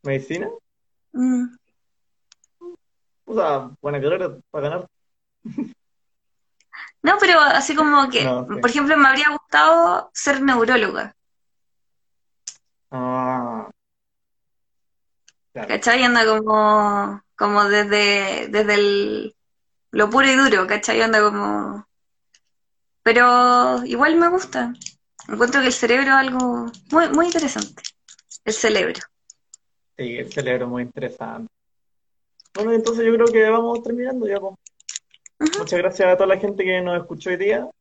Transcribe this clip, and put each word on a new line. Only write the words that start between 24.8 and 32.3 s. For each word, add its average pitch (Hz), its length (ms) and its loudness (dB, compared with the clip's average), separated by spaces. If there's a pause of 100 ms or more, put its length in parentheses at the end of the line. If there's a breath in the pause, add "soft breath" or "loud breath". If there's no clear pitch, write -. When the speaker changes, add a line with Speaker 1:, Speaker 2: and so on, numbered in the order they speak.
Speaker 2:
Encuentro 240 340 0
que 254 60 2
el 247 60 0
cerebro 247 320 0
es 269 60 2
algo 254 560 0 (240)
muy, 320 180 4
muy 311 160 2
interesante. 320 560 -4 (640)
El 220 80 -4
cerebro. 202 460 -2 (1000)
Speaker 1:
Sí, 120 200 -10
el 107 140 -12
cerebro 127 340 -4
es 120 60 -8
muy 123 120 -6
interesante. 117 680 -12 (1000)